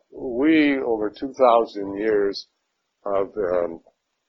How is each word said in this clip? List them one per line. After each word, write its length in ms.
we, 680
over 300
two 240
thousand 640
years 500
of, 320
um, 440